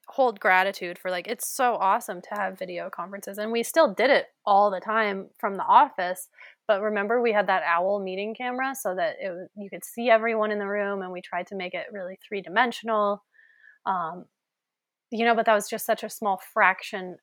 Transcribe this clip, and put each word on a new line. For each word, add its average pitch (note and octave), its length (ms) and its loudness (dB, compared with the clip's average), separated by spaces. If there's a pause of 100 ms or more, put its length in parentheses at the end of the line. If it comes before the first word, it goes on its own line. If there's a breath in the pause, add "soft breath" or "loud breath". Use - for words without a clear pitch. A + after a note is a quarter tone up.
hold A#3 320 0
gratitude F#3 580 2
for, F#3 120 -8
like, F3+ 180 -6
it's A#3+ 200 -6
so B3 280 2
awesome F#3+ 460 0
to - 100 -20
have F#3+ 260 -4
video F3+ 320 -8
conferences, G3 480 -12
and G#3+ 140 -4
we A#3 100 0
still D4+ 300 4
did A3 180 4
it A3 160 4 (180)
all G3+ 260 6
the F#3 100 -4
time G#3 480 -2 (100)
from G3+ 180 -2
the F3+ 80 -4
office, G3 640 4 (380 loud breath)
but G3+ 160 2
remember G#3+ 380 0
we A#3 120 2
had G3+ 140 2
that F#3+ 180 2
owl F#3 360 2
meeting G3 340 -6
camera B3+ 400 -6
so F#3+ 200 -4
that E3+ 260 -2
it G3 80 -6
w-, F3+ 280 -10
you G3+ 140 -14
could F3 140 -14
see A#3 260 -2
everyone A3 400 2
in G#3 80 -2
the G3+ 80 -4
room, G3+ 360 -4
and F#3 100 -10
we F3+ 80 -10
tried F#3 280 -8
to G#3 60 -14
make F#3 200 -8
it E3 180 -8
really F#3+ 340 -12
three-dimensional, G#3+ 960 -2 (640 soft breath)
um, F3+ 400 -6 (840)
you A#3 140 -2
know, A#3 100 6
but A3 120 0
that A3+ 80 6
was G#3 140 0
just - 180 -6
such A3 160 0
a G#3+ 80 -8
small G3 300 -2 (120)
fraction F#3+ 720 0